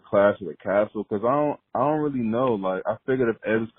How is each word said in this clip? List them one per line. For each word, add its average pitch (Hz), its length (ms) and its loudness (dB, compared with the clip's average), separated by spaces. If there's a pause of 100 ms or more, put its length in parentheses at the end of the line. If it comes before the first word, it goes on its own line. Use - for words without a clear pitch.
Clash 101 320 4
of 92 60 -8
the 76 80 -10
Castle? 104 480 -2
'Cause 101 200 -4
I 120 100 2
don't, 147 260 0 (140)
I 110 60 -2
don't 151 220 0
really 143 180 -2
know. 117 360 0
Like, 95 300 -4
I 110 200 -4
figured 131 240 0
if 107 160 -2
Edge 113 160 0
was 113 180 -6